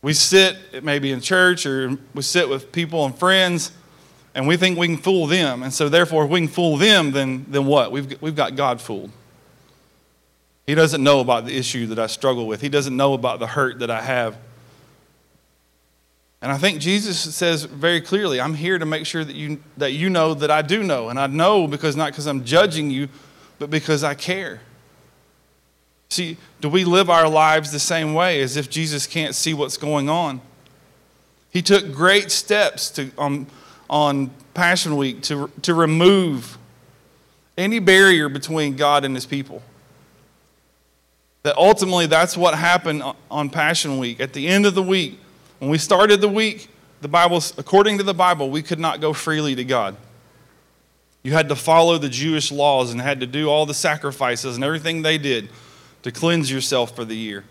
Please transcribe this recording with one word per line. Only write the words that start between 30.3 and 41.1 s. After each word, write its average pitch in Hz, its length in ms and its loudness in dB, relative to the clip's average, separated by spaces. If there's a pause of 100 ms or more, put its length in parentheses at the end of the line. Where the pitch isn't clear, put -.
He 180 100 -2
took 196 320 2
great 180 380 2
steps - 600 -2
to, 135 280 -8
um, 143 280 -4 (440)
on 143 400 0 (240)
Passion 175 420 0
Week 135 260 -4
to, 143 280 -6 (120)
to 175 120 0
remove 165 840 2 (1000)
any 208 220 -2
barrier 190 500 6
between 143 480 -4
God 143 280 2
and 135 100 -2
his 127 120 -8
people. 135 360 -10 (1800)